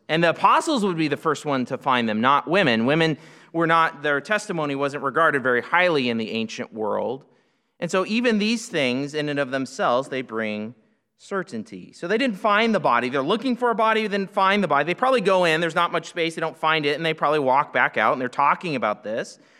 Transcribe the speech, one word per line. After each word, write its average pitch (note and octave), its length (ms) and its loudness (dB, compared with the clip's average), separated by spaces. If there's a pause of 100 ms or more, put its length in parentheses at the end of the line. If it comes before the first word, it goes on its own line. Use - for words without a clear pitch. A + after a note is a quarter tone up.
and D#3+ 160 0
the E3+ 60 4
apostles A#3+ 560 2
would F3+ 100 0
be D#3+ 120 0
the C#3 100 -4
first D3+ 260 -2
one C3+ 220 -2
to B2+ 140 -6
find B2 280 2
them, G#2+ 140 -2
not C#3 260 4
women. C#3 380 2
Women D#3+ 320 2 (340)
were E3 140 0
not, E3 380 2
their C#3+ 180 0
testimony E3+ 540 -4
wasn't C#3 280 -4
regarded C#3 380 2
very B2 200 2
highly E3 460 2
in A#2 120 0
the A2 140 -4
ancient A2+ 380 -6
world. G#2+ 540 -4 (540)
And F3 100 -6
so F#3 160 0
even A3+ 320 0
these A3 300 -2
things, C#3 480 -2
in D3 120 -4
and C#3+ 120 -2
of C3+ 100 -2
themselves, C3+ 600 -2
they C3 120 -6
bring A2 540 -6 (420)
certainty. - 720 -10
So - 160 -12
they G#3+ 120 0
didn't A#3+ 180 -2
find G#3+ 380 2
the F#3 40 0
body. B2 300 2
They're C3+ 140 0
looking A3+ 320 -2
for A#3+ 160 0
a A3 40 -2
body, A3 280 2
they A3 40 -2
didn't G3 220 -4
find G3 340 2
the F3 40 0
body. D3 180 2
They E3+ 80 0
probably B3+ 280 2
go F#3 240 4
in, D#3+ 160 4
there's D#3+ 120 -2
not E3+ 180 0
much E3 180 -4
space, E3 260 -4
they E3 60 -8
don't D#3+ 160 -4
find D#3 280 0
it, D3 100 0
and D#3 80 -4
they D#3+ 120 0
probably D#3 240 2
walk C3+ 340 2
back C3 240 2
out, A2+ 160 4
and C3 80 -4
they're B2 80 -4
talking D#3 460 0
about G#2+ 280 -2
this. B2 360 -8 (200)